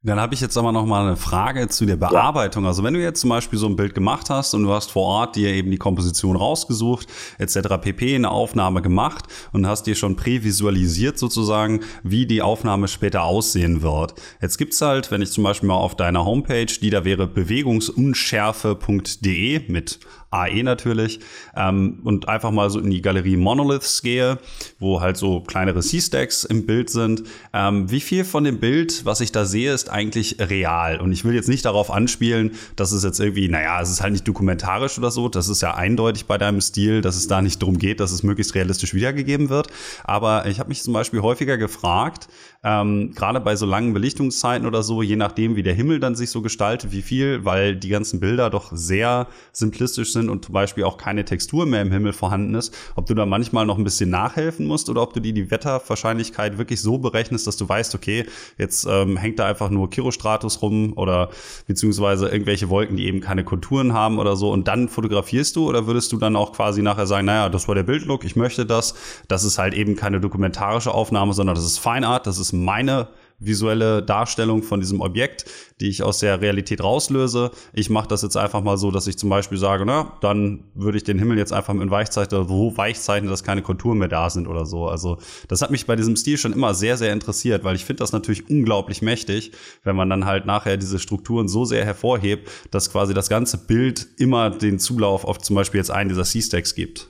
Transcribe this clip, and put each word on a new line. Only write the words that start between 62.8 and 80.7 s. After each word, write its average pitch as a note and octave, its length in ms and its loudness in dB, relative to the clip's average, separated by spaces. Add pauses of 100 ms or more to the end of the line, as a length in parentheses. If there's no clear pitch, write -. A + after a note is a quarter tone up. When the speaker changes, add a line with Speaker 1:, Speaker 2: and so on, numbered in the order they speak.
Speaker 1:
die F#2+ 80 -2
eben F#2+ 160 -2
keine F#2 220 -2
Konturen B2 500 0
haben A2 240 2
oder G2+ 180 2
so G#2 160 0
und G2 160 2
dann A#2 220 0
fotografierst A2 640 0
du D#3+ 140 2
oder A#2 160 2
würdest A#2 260 0
du A2+ 60 -2
dann G#2+ 180 2
auch G#2 160 0
quasi G#2 300 0
nachher G#2 240 2
sagen, G2 220 2
naja, G#2 220 2
das F2 180 -2
war G2+ 80 0
der F#2+ 80 2
Bildlook, C#3 420 -2
ich - 100 -4
möchte A#2+ 300 0
das, A2+ 300 0 (320)
das F#2+ 180 0
ist G2+ 140 0
halt F#2+ 160 0
eben G#2 200 2
keine G2+ 240 -2
dokumentarische G2+ 760 0
Aufnahme, G2+ 400 2
sondern F#2+ 220 2
das E2+ 100 0
ist E2 120 -2
Fine A#2 300 0
Art, B2 180 0
das F#2+ 140 -2
ist F#2+ 140 -4
meine A2+ 560 0 (300)
visuelle G#2+ 640 2
Darstellung A2 600 0
von G2+ 160 -2
diesem F#2+ 200 0
Objekt, F#2+ 460 -4 (340)
die G#2 100 -2
ich G2 120 -4
aus - 160 0
der G2 240 2
Realität G2+ 420 0
rauslöse. B2 680 0 (200)
Ich G#2+ 200 0
mache G#2+ 160 2
das G#2 160 -2
jetzt G2+ 120 -4
einfach G#2 280 -2
mal G2+ 140 2
so, G2 120 2
dass F#2+ 160 -2
ich G2 140 -6
zum G#2 100 0
Beispiel G2 300 0
sage, G2 260 2
na, D3+ 360 0
dann G2+ 420 0 (100)